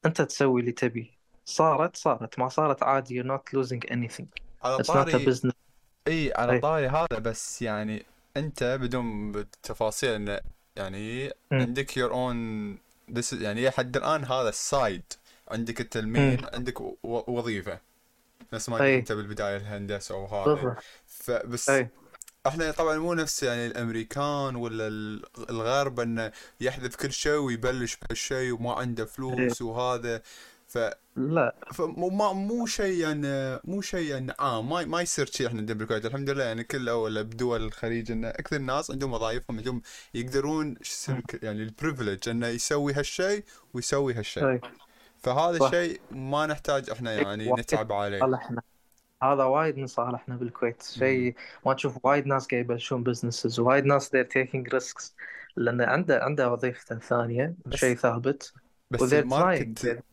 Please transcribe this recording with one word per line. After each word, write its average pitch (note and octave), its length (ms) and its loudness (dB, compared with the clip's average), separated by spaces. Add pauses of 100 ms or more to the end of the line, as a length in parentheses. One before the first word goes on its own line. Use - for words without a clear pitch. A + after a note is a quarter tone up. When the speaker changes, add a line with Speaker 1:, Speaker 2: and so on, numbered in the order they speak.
Speaker 1:
أنت D#3+ 160 2
تسوي C3+ 380 4
اللي A#2+ 120 0
تبي، A#2 460 -2 (260)
صارت، D#3+ 520 4
صارت، A#2 420 0
ما B2+ 100 2
صارت، D3 340 2
عادي، B2+ 400 2
you're B2 40 -4
not C3+ 320 -2
losing B2 320 -2
anything. A#2+ 360 -4 (360)
Speaker 2:
على B2+ 160 2
Speaker 1:
It's C3+ 80 2
not - 40 0
a - 20 4
Speaker 2:
طاري، C#3 420 6
Speaker 1:
business. B2 180 0 (560)
Speaker 2:
إي، D#3 280 2
على A#2+ 160 4
Speaker 1:
إي. B2 60 6
Speaker 2:
طاري D3 300 2
هذا، D3 300 0
بس، A2 440 -6
يعني، G#2+ 440 -4 (300)
أنت C3+ 440 0
بدون A#2 520 -2
بالتفاصيل - 800 -2
إنه، G#2 300 -2 (360)
يعني، G#2+ 500 -6
Speaker 1:
مم. - 340 -2
Speaker 2:
عندك B2+ 300 0
your B2 200 0
own، A2+ 680 -2 (380)
this A#2+ 220 -4
is، - 60 -4
يعني، A2+ 280 2
حد B2+ 260 -2
الآن D3 280 2
هذا B2+ 240 2
السايد. G#2 540 0 (460)
عندك A2+ 320 -4
أنت A#2 160 -4
المين، A#2+ 440 4
Speaker 1:
مم. - 120 -8
Speaker 2:
عندك B2 280 -6
و-، A2 240 -8
وظيفة. A2+ 760 -4 (720)
نفس A2 160 -6
ما A#2 80 -2
قلت B2+ 80 4
Speaker 1:
إي. C3+ 140 6
Speaker 2:
أنت A2+ 140 -2
بالبداية G#2 440 -2
الهندسة G2+ 580 -6
وهذا. G2+ 400 2
Speaker 1:
بالضبط. B2 280 -2 (240)
Speaker 2:
فبس - 640 -4
Speaker 1:
إي. C3 180 6 (580)
Speaker 2:
إحنا D#3 240 0
طبعا D#3 280 2
مو E3+ 160 0
نفس، D#3 280 -2
يعني، A#2+ 240 0
الأمريكان B2 920 -2
ولا A2 320 -2
ال-، G#2+ 360 -6 (260)
الغرب A#2+ 500 2
إنه A2+ 320 0 (280)
يحذف B2+ 360 -2
كل C#3 160 -2
شيء D3 240 2
ويبلش B2+ 600 0
بهالشيء B2+ 580 -2
وما A#2+ 180 -2
عنده A#2 320 -2
فلوس B2+ 580 0
Speaker 1:
إي. A#2 60 -4
Speaker 2:
وهذا. A#2+ 540 -2 (460)
ف - 100 -4 (380)
Speaker 1:
لا. C3+ 380 2 (180)
Speaker 2:
فمو، E3 360 -2
ما، G3 240 2
مو G#3+ 340 -2
شيء، G3 340 0
يعني، C#3 640 -2
مو F#3+ 160 -4
شيء، F3 300 -4
يعني، C3 280 -4
عام. A#2+ 300 0
ما، E3+ 160 0
ما E3 160 -2
يصير D3+ 260 0
شيء - 200 -2
إحنا A#2 120 -2
عندنا G#2+ 200 -4
بالكويت. A2 280 -2
الحمد C#3 240 -4
لله، C3+ 140 0
يعني، A2+ 200 -4
كل B2+ 240 -4
أول A2 360 0
بدول A#2 400 0
الخليج A2+ 480 -4
إن A2+ 120 -2
أكثر A#2 320 -4
الناس C3+ 340 -2
عندهم C3+ 220 -2
وظائفهم، A2+ 440 -2
عندهم A#2+ 260 -4 (320)
يقدرون، C#3 600 0
شو - 180 -12
يصير - 220 -4
Speaker 1:
مم. B2+ 60 -4
Speaker 2:
ك-، - 220 -10
يعني، G#2+ 200 -4
البريفليج A2 640 -4
إنه A#2+ 180 0
يسوي C#3+ 460 0
هالشيء F#3 520 0 (300)
ويسوي C3+ 400 0
هالشيء. A#2 340 0
Speaker 1:
إي. B2 120 2 (580)
Speaker 2:
فهذا D#3+ 400 2
Speaker 1:
صح. C#3 80 8
Speaker 2:
الشيء E3+ 340 2 (100)
ما C#3 360 0
نحتاج C#3+ 440 0
إحنا، A2+ 240 -4
يعني، G#2 340 0
Speaker 1:
وايد B2 120 4
Speaker 2:
نتعب A2 320 0
عليه. G2+ 280 0
Speaker 1:
صالحنا. B2 420 0 (600)
هذا C3+ 220 6
وايد C#3+ 320 4
من C3+ 100 -6
صالحنا B2 500 -2
بالكويت. A#2+ 400 -2
Speaker 2:
مم. - 220 -14
Speaker 1:
شيء B2+ 360 2 (320)
ما C3+ 80 6
تشوف C3 280 -2
وايد C#3 240 4
ناس C3+ 200 2
قاعد A#2+ 180 0
يبلشون A#2+ 500 0
businesses، A#2 440 -2
وايد C3 280 6
ناس C#3 220 4
they're B2+ 200 2 (100)
taking C3 400 0
risks. - 340 -8 (440)
لأن A#2+ 240 2
عنده، C3 440 4
عنده C3+ 280 2
وظيفته A#2+ 400 -4
الثانية، A#2+ 640 0 (120)
Speaker 2:
بس - 120 -4
Speaker 1:
شيء B2+ 180 4
ثابت. A#2+ 580 0 (360)
Speaker 2:
بس A#2+ 100 0
Speaker 1:
و B2+ 80 4
they're C3 40 6
Speaker 2:
الماركت، C#3+ 760 4
Speaker 1:
trying. A#2 160 -2 (100)